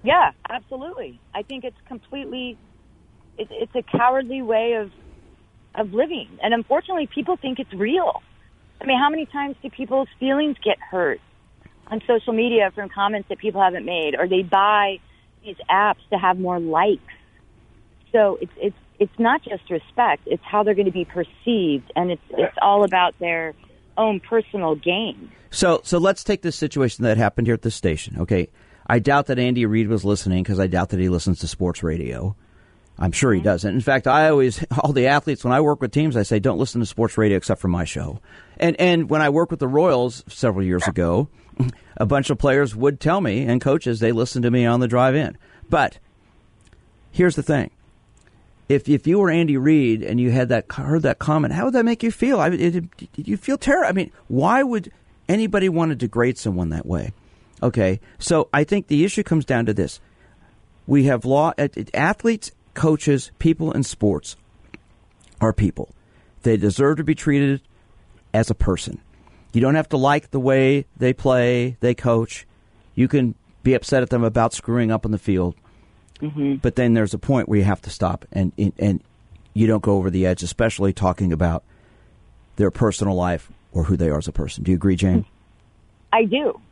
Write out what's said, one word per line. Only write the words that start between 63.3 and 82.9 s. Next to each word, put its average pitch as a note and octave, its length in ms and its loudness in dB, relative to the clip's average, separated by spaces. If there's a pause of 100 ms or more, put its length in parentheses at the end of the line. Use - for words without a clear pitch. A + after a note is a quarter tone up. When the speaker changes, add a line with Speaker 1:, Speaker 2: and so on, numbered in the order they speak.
Speaker 2:
people D#3+ 320 0
in C#3 120 -2
sports - 520 -2 (1040)
are A2+ 140 2
people. - 360 -2 (540)
They A2+ 140 4
deserve C3+ 400 2
to D#3 60 -6
be D3+ 120 0
treated C#3 460 0 (720)
as A2 160 2
a G#2+ 60 0
person. - 440 -2 (540)
You A#2 80 2
don't C3+ 140 4
have D#3 140 0
to D3+ 80 -2
like C#3+ 340 0
the C#3 80 -4
way C3+ 460 2 (100)
they B2+ 180 0
play, B2 680 0
they A#2+ 120 2
coach. A#2 540 -2 (480)
You B2+ 120 2
can B2+ 280 0 (280)
be B2+ 100 4
upset B2+ 280 2
at A#2+ 80 -2
them A#2+ 140 0
about A2+ 300 0
screwing A#2 380 -2
up A2 140 -2
on G#2+ 60 -2
the G#2 60 -2
field. F#2 380 -2 (640)
Speaker 1:
Mm-hmm. C#3+ 340 -4
Speaker 2:
But B2+ 200 -2
then A#2+ 180 2
there's A2 200 2
a G2+ 60 -6
point - 300 0
where G#2 100 2
you G2 60 4
have G2 160 0
to - 80 -16
stop F2+ 420 -4
and, F#2+ 260 -2
and, G2+ 220 0
and F#2+ 240 0 (500)
you A2 140 4
don't A2 160 2
go G2+ 140 2
over F#2+ 120 0
the F#2 160 0
edge, F#2 180 0
especially G2 500 0
talking F#2 400 0
about E2 300 0 (920)
their G2 160 2
personal G2+ 440 0